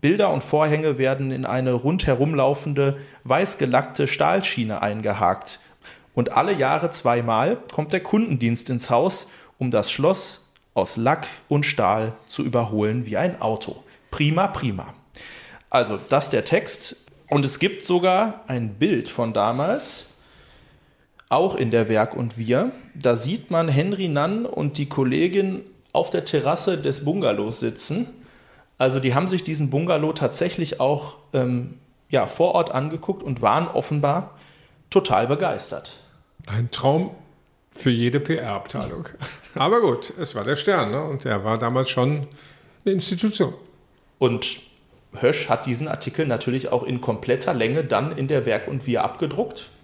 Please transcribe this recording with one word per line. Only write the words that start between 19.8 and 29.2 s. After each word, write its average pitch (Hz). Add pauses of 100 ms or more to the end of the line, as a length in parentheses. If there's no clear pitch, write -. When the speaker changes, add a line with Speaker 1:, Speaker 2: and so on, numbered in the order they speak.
Speaker 1:
auch 170
in 117
der 110
Werk 110
und 117
Wir. 123 (220)
Da 127
sieht 135
man 165
Henry 180
Nann 175
und 147
die 143
Kollegin 175 (320)
auf 165
der 170
Terrasse 160
des 143
Bungalows 113
sitzen. 147 (720)
Also 131
die 131
haben 170